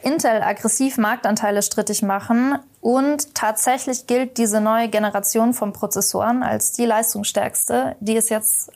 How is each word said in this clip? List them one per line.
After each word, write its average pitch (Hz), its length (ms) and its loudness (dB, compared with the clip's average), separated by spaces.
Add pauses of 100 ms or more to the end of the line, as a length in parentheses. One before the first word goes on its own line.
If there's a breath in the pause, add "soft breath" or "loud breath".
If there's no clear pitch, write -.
Intel 262 400 2
aggressiv 226 560 0
Marktanteile 214 640 0
strittig 208 400 -2
machen. 233 560 2 (220)
Und 269 540 0
tatsächlich 247 720 -2
gilt 254 320 0
diese 220 220 2
neue 220 280 2
Generation 214 640 0
von 208 180 -4
Prozessoren 208 720 -2
als - 280 -2
die 240 120 -2
leistungsstärkste, 226 1120 -2
die 220 180 0
es 220 120 2
jetzt - 480 -2